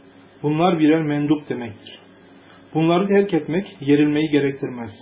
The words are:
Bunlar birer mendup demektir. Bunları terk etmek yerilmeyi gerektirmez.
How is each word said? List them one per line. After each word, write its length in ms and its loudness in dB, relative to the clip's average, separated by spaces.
Bunlar 360 0
birer 240 4
mendup 460 -2
demektir. 500 -12
Bunları 340 0
terk 260 2
etmek 480 -4
yerilmeyi 480 2
gerektirmez. 600 -4